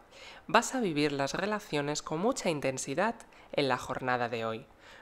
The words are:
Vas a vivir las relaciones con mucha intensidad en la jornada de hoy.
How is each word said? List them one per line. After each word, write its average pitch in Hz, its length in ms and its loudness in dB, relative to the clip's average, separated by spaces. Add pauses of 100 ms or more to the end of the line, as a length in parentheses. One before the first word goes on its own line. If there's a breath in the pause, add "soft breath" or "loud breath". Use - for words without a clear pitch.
(480 loud breath)
Vas 226 280 4
a 254 60 0
vivir 147 320 2
las 139 200 0
relaciones 156 680 -2
con 160 180 -4
mucha 214 300 0
intensidad 143 680 0 (380 loud breath)
en 143 160 2
la 123 80 4
jornada 123 500 0
de 113 160 -2
hoy. 113 220 -4 (360 loud breath)